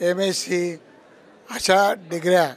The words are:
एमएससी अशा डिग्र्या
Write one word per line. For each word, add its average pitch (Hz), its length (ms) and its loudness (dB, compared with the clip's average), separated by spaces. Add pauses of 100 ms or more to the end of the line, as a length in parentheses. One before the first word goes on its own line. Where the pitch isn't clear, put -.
एमएससी 180 760 -2 (760)
अशा 202 440 2 (160)
डिग्र्या 170 460 2